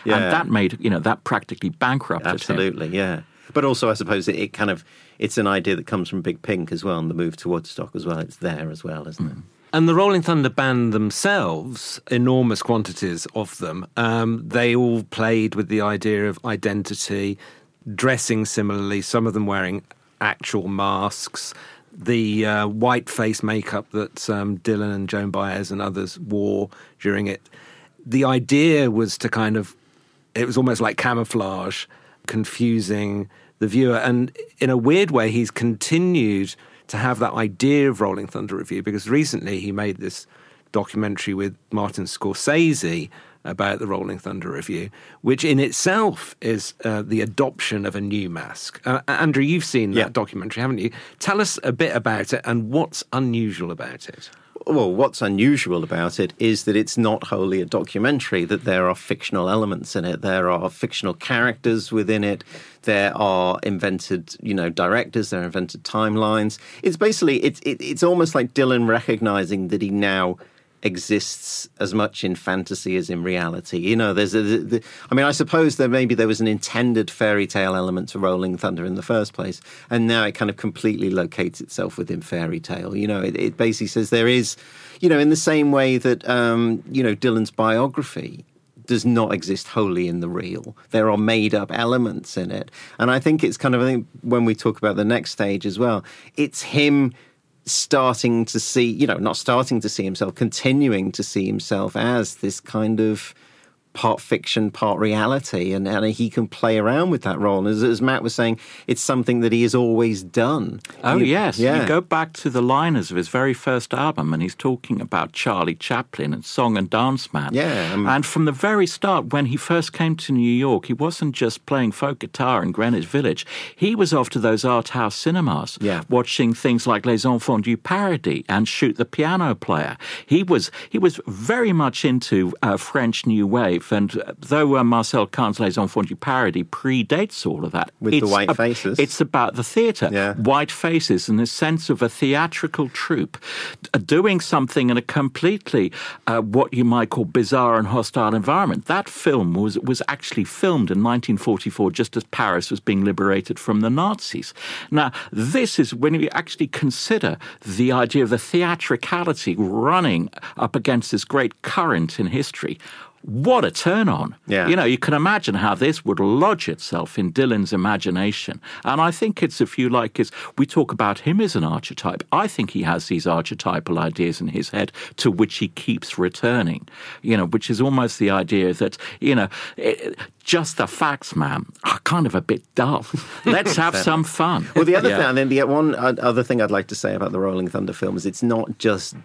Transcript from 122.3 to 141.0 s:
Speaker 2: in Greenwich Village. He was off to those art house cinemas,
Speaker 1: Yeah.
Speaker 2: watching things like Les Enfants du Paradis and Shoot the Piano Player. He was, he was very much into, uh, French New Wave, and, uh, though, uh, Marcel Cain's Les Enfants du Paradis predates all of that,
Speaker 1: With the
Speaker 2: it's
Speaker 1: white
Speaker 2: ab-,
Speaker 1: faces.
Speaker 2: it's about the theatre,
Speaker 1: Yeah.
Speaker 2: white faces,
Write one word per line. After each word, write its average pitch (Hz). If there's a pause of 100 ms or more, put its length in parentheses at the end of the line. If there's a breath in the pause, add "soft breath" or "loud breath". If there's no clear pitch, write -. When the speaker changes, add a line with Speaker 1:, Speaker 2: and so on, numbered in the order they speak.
Speaker 2:
in 87
Greenwich 104
Village. 135 (280 loud breath)
He 208
was 185
off 131
to 123
those 110
art 123
house 113
cinemas, 160
Speaker 1:
Yeah. 92
Speaker 2:
watching 123
things 120
like 107
Les 117
Enfants 117
du 117
Paradis 180
and 101
Shoot -
the 117
Piano 156
Player. 76 (260 loud breath)
He 175
was, 170 (180 loud breath)
he 220
was 185
very 180
much 147
into, 107
uh, 98
French 117
New 107
Wave, 98
and, 101
uh, -
though, 143
uh, 131
Marcel 117
Cain's 107
Les 95
Enfants 101
du -
Paradis 101
predates 135
all 90
of -
that, - (120)
Speaker 1:
With 107
the 151
Speaker 2:
it's 110
Speaker 1:
white 98
Speaker 2:
ab-, -
Speaker 1:
faces. 113
Speaker 2:
it's 147
about 131
the 127
theatre, 220
Speaker 1:
Yeah. 101
Speaker 2:
white 139
faces, 156